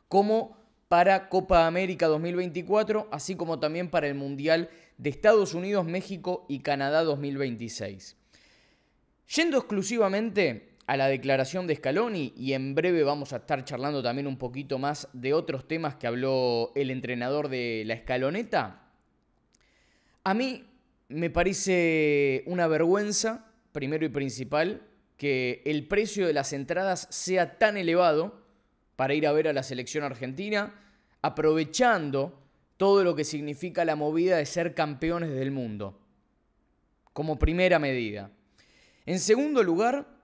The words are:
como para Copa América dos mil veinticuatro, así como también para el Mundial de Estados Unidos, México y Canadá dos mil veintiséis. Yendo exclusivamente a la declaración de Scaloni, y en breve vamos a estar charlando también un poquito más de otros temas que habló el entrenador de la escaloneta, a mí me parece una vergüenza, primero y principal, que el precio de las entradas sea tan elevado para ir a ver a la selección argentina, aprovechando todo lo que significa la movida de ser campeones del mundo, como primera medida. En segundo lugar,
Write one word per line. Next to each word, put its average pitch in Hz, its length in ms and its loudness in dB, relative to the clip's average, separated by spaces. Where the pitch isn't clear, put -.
como 208 500 2
para 185 420 6
Copa 175 380 4
América 175 400 0
dos 156 120 4
mil 175 160 -4
veinticuatro, 196 760 0
así 180 240 -8
como 165 240 -4
también 160 300 -4
para 147 180 0
el 143 80 -2
Mundial 143 540 0
de 131 120 -4
Estados 208 440 4
Unidos, 185 320 -2
México 180 640 -6
y 143 100 -6
Canadá 143 440 0
dos 147 140 0
mil 143 200 -6
veintiséis. 110 800 -8
Yendo 311 220 2
exclusivamente 202 1160 -2
a 135 120 -2
la 135 100 2
declaración 135 580 0
de 156 120 0
Scaloni, 170 580 -2
y 131 180 -4
en 135 220 -4
breve 170 280 2
vamos 143 280 -2
a 127 60 -8
estar 131 260 -4
charlando 135 400 -4
también 131 240 -2
un 131 100 -6
poquito 131 400 -6
más 135 360 -4
de 131 200 -2
otros 160 320 -2
temas 160 300 -4
que - 120 -6
habló 123 680 0
el 139 160 0
entrenador 127 560 -4
de 120 380 -4
la 110 80 -4
escaloneta, 131 960 -4
a 190 80 2
mí 247 340 -2
me 160 220 -4
parece 165 1160 2
una 175 200 0
vergüenza, 202 840 0
primero 151 340 -4
y 151 40 -2
principal, 139 760 -2
que 127 500 -2
el 147 220 -2
precio 202 400 0
de 156 60 2
las 139 180 -2
entradas 170 580 -4
sea 180 480 -2
tan 214 200 2
elevado 170 680 2
para 135 160 0
ir 151 120 0
a 147 60 4
ver 156 160 2
a 151 60 0
la 131 100 -2
selección 135 400 -6
argentina, 151 720 -4
aprovechando 156 1200 2
todo 196 300 6
lo 170 100 4
que 147 80 -2
significa 147 640 -4
la 160 100 0
movida 165 400 2
de 151 100 2
ser 170 300 -4
campeones 160 560 -2
del 135 200 -4
mundo, 107 460 -6
como 151 260 -4
primera 175 400 4
medida. 113 500 -2
En 180 140 -2
segundo 254 440 2
lugar, 220 440 0